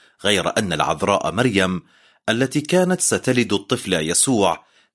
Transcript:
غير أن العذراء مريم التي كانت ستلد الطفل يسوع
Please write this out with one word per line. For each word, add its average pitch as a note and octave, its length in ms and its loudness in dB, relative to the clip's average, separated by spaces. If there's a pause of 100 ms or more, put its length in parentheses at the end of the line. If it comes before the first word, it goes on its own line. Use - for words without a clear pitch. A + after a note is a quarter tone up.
(240)
غير F#3+ 340 0
أن G2 140 -2
العذراء D#2+ 600 0
مريم F#2+ 500 0 (460)
التي C3+ 320 0
كانت F3+ 400 0
ستلد A2+ 520 0
الطفل G2 400 -4
يسوع E2+ 720 2 (300)